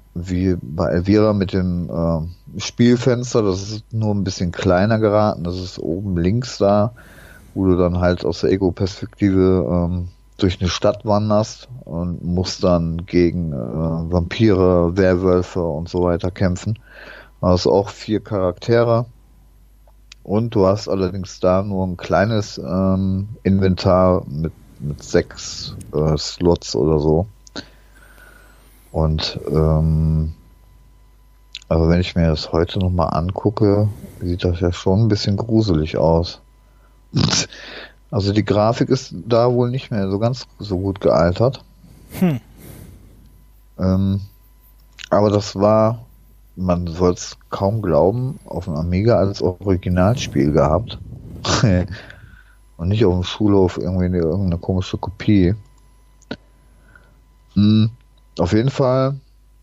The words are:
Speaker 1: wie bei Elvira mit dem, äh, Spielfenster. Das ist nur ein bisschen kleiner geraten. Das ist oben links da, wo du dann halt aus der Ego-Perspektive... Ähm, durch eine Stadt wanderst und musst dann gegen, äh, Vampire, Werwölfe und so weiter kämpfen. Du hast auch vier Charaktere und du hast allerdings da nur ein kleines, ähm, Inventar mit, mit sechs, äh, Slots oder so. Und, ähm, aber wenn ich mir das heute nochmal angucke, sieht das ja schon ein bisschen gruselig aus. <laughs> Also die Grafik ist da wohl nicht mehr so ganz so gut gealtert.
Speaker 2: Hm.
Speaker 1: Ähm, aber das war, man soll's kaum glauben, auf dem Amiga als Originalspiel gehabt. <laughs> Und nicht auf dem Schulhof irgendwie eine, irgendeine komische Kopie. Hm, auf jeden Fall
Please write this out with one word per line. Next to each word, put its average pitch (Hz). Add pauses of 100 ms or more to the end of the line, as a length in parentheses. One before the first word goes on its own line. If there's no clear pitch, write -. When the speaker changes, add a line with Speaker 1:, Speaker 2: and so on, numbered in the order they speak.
(140)
Speaker 1:
wie 90
bei 76
Elvira 101
mit 98
dem, 90
äh, 82
Spielfenster. 120
Das 98
ist 107
nur 110
ein 101
bisschen 92
kleiner 98
geraten. 107
Das 87
ist 90
oben 92
links 101
da, 104 (600)
wo 95
du 92
dann 90
halt 90
aus -
der -
Ego-Perspektive... 95
Ähm, 87 (280)
durch 92
eine 92
Stadt -
wanderst 107 (160)
und 85
musst 90
dann 85
gegen, 87
äh, 80
Vampire, 90
Werwölfe 92
und 82
so 90
weiter 87
kämpfen. 98 (600)
Du 90
hast 90
auch 101
vier -
Charaktere 117 (1160)
und 110
du 98
hast 101
allerdings 95
da 92
nur 95
ein 90
kleines, 104
ähm, 95 (160)
Inventar 92
mit, 80 (280)
mit 73
sechs, - (180)
äh, 76
Slots -
oder 76
so. 78 (1600)
Und, 78
ähm, 78 (1300)
aber 80
wenn 85
ich -
mir 82
das 80
heute 85
nochmal 90
angucke, 101 (320)
sieht 87
das 87
ja 87
schon 98
ein 113
bisschen 101
gruselig 107
aus. 82 (720)
<laughs> - (880)
Also 101
die 104
Grafik 107
ist - (140)
da 120
wohl 123
nicht 131
mehr 98
so 98
ganz 123 (140)
so 101
gut 98
gealtert. 87 (560)
Speaker 2:
Hm. 160 (1400)
Speaker 1:
Ähm, 95 (880)
aber 104
das 101
war, 110 (500)
man 90
soll's 87 (120)
kaum 101
glauben, 98
auf -
dem 78
Amiga 90
als 98
Originalspiel 90
gehabt. 76 (420)
<laughs> - (1120)
Und 85
nicht 107
auf 90
dem 90
Schulhof 98
irgendwie 92
eine, 90
irgendeine 87
komische 92
Kopie. 101 (2000)
Hm, 110 (480)
auf 87
jeden 120
Fall 131 (460)